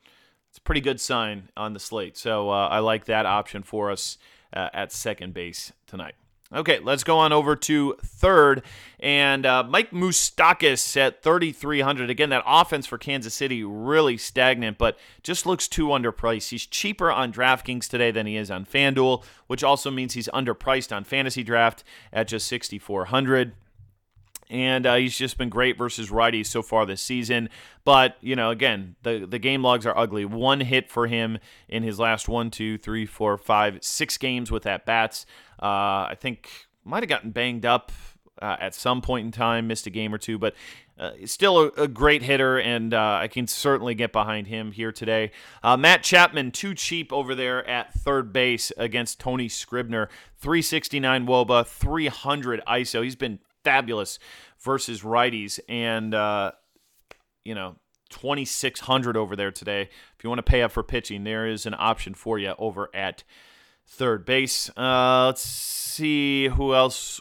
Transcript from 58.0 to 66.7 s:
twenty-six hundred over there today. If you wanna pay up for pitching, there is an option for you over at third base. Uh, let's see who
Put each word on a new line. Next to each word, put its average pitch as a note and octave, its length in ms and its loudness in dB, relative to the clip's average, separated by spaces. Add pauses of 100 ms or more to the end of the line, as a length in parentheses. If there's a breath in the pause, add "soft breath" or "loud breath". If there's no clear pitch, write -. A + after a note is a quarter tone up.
twenty-six C3+ 720 -6
hundred B2 360 0
over G#2 200 -2
there G2 140 -4
today. G2 380 -6 (300 soft breath)
If - 40 -20
you A2+ 60 -8
wanna A#2+ 140 -4
pay B2+ 180 2
up A#2 120 0
for A#2 100 -4
pitching, G2+ 420 -6
there A2 220 -4
is A2 180 -6
an G#2+ 140 -6
option G#2 340 -2
for A2 260 -6
you G2 200 -4
over G2+ 340 -6
at F#2+ 320 -6 (640 soft breath)
third A2+ 380 -2
base. C3 520 -2
Uh, B2+ 500 4
let's B2+ 160 0
see C#3+ 1040 -2
who C3+ 260 0